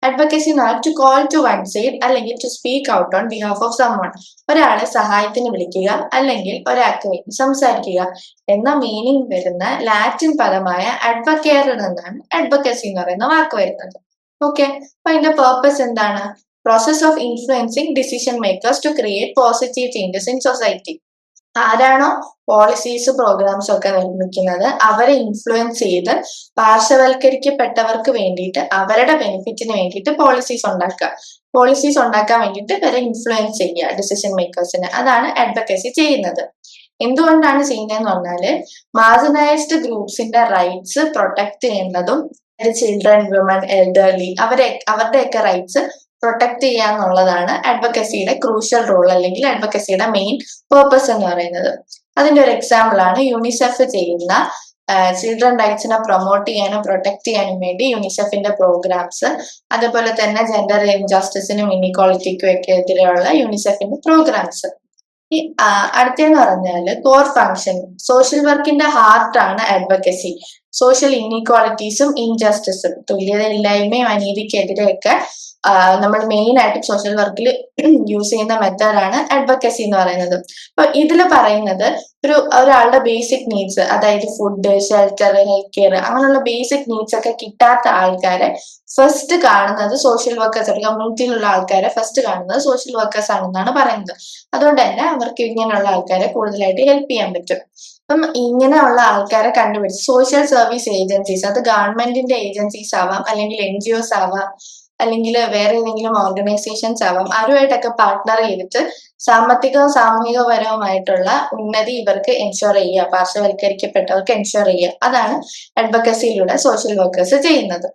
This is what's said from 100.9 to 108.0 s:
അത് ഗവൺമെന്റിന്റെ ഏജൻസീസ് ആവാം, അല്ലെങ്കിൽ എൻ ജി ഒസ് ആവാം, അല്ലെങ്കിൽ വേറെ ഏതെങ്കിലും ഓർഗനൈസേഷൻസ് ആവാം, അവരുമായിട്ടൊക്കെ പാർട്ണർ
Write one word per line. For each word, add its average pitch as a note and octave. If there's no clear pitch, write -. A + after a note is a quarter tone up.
അത് G3+
ഗവൺമെന്റിന്റെ A#3+
ഏജൻസീസ് G#3
ആവാം, F#3+
അല്ലെങ്കിൽ G#3+
എൻ G3
ജി G#3+
ഒസ് A3+
ആവാം, G3
അല്ലെങ്കിൽ A3+
വേറെ A3+
ഏതെങ്കിലും A3
ഓർഗനൈസേഷൻസ് G#3
ആവാം, F#3+
അവരുമായിട്ടൊക്കെ B3+
പാർട്ണർ A3